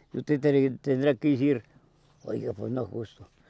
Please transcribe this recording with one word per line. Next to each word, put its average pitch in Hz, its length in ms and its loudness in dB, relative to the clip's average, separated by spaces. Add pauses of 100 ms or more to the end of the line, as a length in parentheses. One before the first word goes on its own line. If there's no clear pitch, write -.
(120)
Y - 60 -8
usted 143 220 0
te-, 139 300 4
tendrá 135 440 0
que 143 160 0
decir, 135 340 2 (600)
"Oiga, - 280 -6
pues 104 200 -8
no 127 100 -4
es 104 60 -8
justo". - 400 -14 (220)